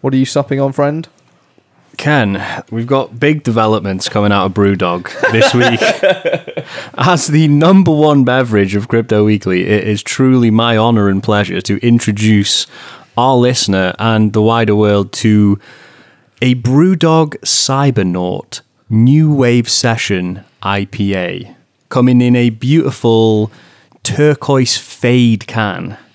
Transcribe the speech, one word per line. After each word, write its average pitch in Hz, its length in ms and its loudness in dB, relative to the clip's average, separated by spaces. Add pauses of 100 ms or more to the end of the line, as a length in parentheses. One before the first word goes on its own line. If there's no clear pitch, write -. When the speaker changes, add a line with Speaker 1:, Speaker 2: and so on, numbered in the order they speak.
Speaker 1:
What 135 120 -2
are 135 40 2
you 131 80 2
supping 139 340 -4
on, 139 140 -2
friend? 147 340 -4 (880)
Speaker 2:
Ken, 107 460 -2 (280)
we've 117 160 -6
got 127 320 -4
big 147 240 0
developments 107 680 -2
coming 104 220 0
out 98 140 0
of 95 80 -4
Brewdog 92 580 -2 (200)
this 113 220 2
week. - 1120 -2 (220)
Speaker 1:
<laughs> - 80 -20
Speaker 2:
As 165 320 0
the 156 200 2
number 170 440 4
one 151 320 4
beverage 113 520 0
of 101 120 -4
Crypto 113 360 0
Weekly, 95 440 0
it 101 200 0
is 104 140 -2
truly 127 480 2
my 113 280 2
honor 110 320 2
and 98 120 -2
pleasure 95 400 -2
to 101 240 -4
introduce 107 800 0 (520)
our 131 180 2
listener 101 640 0
and 110 340 0
the 110 80 2
wider 110 340 2
world 104 360 0
to 104 480 2 (840)
a 127 140 2
Brewdog 160 920 0
Cybernaut 98 1160 -2 (280)
New 143 440 4
Wave 120 360 2
Session 101 760 -4 (200)
I 98 220 -4
P 98 300 -4
A, 90 400 -8 (340)
coming 123 320 2
in 123 140 2
a 120 140 2
beautiful 113 1000 0 (500)
turquoise 143 760 0
fade 120 680 0
can. 92 520 -6 (180)